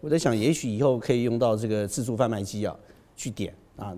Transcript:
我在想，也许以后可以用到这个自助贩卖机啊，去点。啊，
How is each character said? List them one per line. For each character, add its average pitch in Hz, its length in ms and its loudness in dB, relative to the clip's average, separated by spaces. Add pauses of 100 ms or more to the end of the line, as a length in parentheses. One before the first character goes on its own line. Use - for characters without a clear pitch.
我 151 100 -4
在 160 80 4
想， 127 180 2
也 113 160 4
许 156 160 -2
以 107 140 0
后 131 160 4
可 113 140 0
以 123 100 2
用 120 160 0
到 117 160 4
这 110 140 -2
个 107 180 0
自 110 160 -4
助 113 140 -2
贩 117 120 4
卖 107 140 -2
机 104 240 -4
啊， 80 80 -4 (400)
去 - 160 -8
点。 98 240 -6 (220)
啊， 101 220 -10